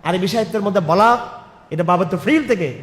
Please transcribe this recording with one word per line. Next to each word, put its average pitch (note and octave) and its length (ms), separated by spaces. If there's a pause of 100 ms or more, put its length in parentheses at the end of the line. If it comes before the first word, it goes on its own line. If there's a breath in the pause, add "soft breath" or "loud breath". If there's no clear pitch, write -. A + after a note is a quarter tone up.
আরবি F#3 240
সাহিত্যের G#3+ 380
মধ্যে G3 160
বালাগ, G3+ 380 (520)
এটা D#3+ 120
বাবাত্তর F3 420
ফিল D4+ 220
থেকে F3+ 200 (160)